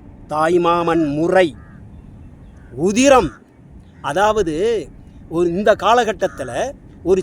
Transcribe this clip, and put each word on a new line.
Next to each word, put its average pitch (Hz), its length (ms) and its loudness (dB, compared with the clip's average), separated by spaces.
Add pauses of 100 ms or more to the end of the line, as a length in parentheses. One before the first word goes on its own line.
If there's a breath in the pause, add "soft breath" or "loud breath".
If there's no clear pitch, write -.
(280)
தாய்மாமன் 170 800 0
முறை. 180 360 2 (1300)
உதிரம், 247 520 4 (720)
அதாவது 185 540 -2 (760)
ஒரு 170 200 -2
இந்த 202 260 0
காலகட்டத்துல 190 760 -2 (540)
ஒரு 185 200 0